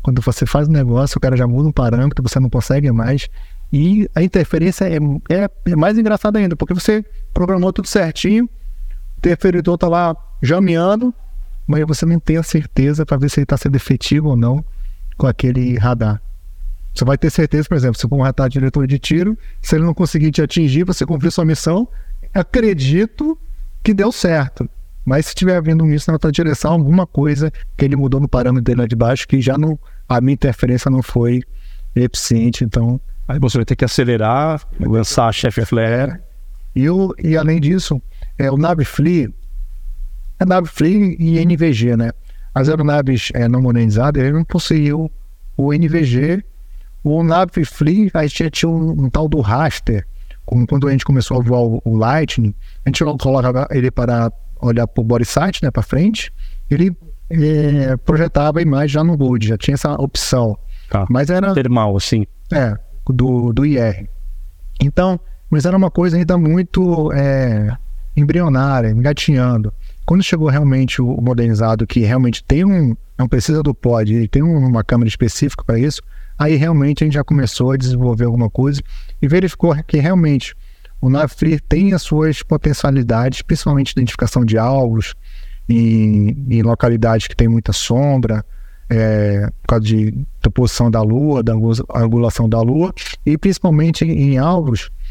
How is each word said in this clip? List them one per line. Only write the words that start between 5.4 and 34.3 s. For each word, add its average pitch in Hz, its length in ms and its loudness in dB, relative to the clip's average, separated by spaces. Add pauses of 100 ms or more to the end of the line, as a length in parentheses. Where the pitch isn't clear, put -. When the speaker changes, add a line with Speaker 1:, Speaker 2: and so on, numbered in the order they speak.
Speaker 1:
é 175 100 0
mais 185 220 2
engraçada 214 420 0
ainda, 180 160 0
porque - 180 -4
você 214 300 0 (300)
programou 180 400 0
tudo - 160 -6
certinho, 202 560 0
o - 720 -10
interferidor 175 600 2
tá 175 120 0
lá 170 260 0 (260)
jameando, 185 720 2 (540)
mas 151 180 0
você 156 200 -2
não 165 160 2
tem 156 160 0
a 165 60 -2
certeza 147 600 0
pra 147 120 0
ver 139 120 0
se - 120 0
ele 139 40 0
tá 139 120 0
sendo 139 180 -2
efetivo 147 540 0
ou 127 80 2
não 123 260 0 (540)
com 135 100 2
aquele 123 500 0
radar. 110 440 0 (720)
Você - 100 -2
vai 135 140 2
ter 160 140 2
certeza, 151 360 0
por 170 80 0
exemplo, 123 240 0
se 120 80 -2
for 139 80 0
um 139 60 2
radar 135 260 0
de 135 120 -2
leitura 135 280 0
de 135 120 0
tiro, 185 380 0 (240)
se - 140 0
ele 156 80 2
não 170 120 0
conseguir 156 360 2
te 156 100 0
atingir, 151 440 2
você 180 200 -2
cumpriu 165 260 0
sua 175 120 -2
missão, 160 440 0 (460)
acredito 202 1040 0 (440)
que 214 140 2
deu 202 160 2
certo. 147 580 -2 (340)
Mas 139 220 2
se - 100 -10
tiver 180 260 2
vindo 160 260 2
isso 151 220 0
na 165 40 2
outra 156 180 0
direção, 156 420 0
alguma 170 340 2
coisa 147 440 0 (240)
que - 80 2
ele 139 120 2
mudou 135 240 0
no 143 100 0
parâmetro 123 340 2
dele 120 180 2
lá 120 60 0
de 117 80 -2
baixo, 117 320 0
que 135 140 2
já 131 160 0
não, 151 220 0 (280)
a 120 140 2
minha 135 140 4
interferência 123 560 0
não 131 100 2
foi 120 400 0 (540)
eficiente, 120 680 0
então 120 380 0 (260)
Speaker 2:
Aí 139 120 -2
você 131 180 0
vai 113 80 0
ter 127 100 0
que 127 100 -2
acelerar, 123 760 0 (180)